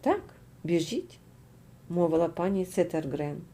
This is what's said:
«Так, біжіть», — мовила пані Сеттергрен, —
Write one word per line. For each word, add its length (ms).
«Так, 220
біжіть», — 560
мовила 400
пані 360
Сеттергрен, — 760